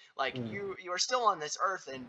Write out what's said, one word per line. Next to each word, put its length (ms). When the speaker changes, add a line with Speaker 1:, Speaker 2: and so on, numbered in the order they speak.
Speaker 1:
Like, 200
Speaker 2:
Mm. 120
Speaker 1:
you, 320
you 100
are 60
still 280
on 140
this 220
earth, 320
and 160